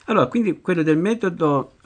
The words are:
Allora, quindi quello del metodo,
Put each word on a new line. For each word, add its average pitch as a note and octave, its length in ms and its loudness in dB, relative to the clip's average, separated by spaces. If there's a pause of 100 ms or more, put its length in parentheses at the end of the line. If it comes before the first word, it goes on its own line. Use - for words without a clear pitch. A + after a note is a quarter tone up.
Allora, G#3+ 220 2
quindi G#3+ 340 -2
quello E3+ 220 0
del D#3 140 2
metodo, E3+ 800 -2 (100)